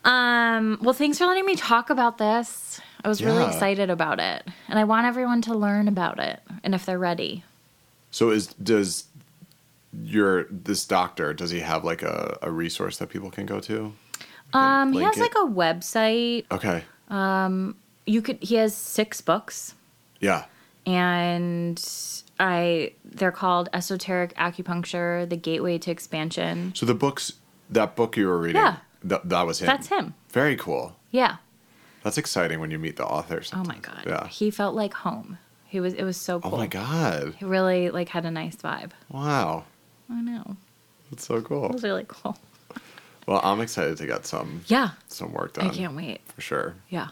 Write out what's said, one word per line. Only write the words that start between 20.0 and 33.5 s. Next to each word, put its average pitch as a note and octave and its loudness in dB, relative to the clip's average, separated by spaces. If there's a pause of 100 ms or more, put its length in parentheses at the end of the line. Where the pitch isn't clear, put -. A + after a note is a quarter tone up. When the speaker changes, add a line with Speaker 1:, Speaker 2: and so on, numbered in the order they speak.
Speaker 2:
Yeah. F#2 2 (420)
Speaker 1:
And F3 2 (600)
I, F3 2 (120)
they're F#3 0
called F3+ 2
Esoteric F3+ -2
Acupuncture, F3 -2
The F3 -4
Gateway E3 -2
to F3 -6
Expansion. E3+ -4
Speaker 2:
So - -2
the A#2+ 4
books, - -2 (340)
that G#2 2
book A#2 0
you G2+ 4
were F2+ 4
reading, E2+ 2
Speaker 1:
Yeah. G#3 4 (320)
Speaker 2:
th-, F#2 2
that F3 2
was E2 -2
him? F#2 0
Speaker 1:
That's C4+ 2
him. - -2 (160)
Speaker 2:
Very C3+ 4
cool. - -4 (160)
Speaker 1:
Yeah. B3 2 (680)
Speaker 2:
That's - -2
exciting E2+ 0
when D#2+ -6
you D#2 -4
meet D#2+ -6
the - -4
author D3+ -4 (100)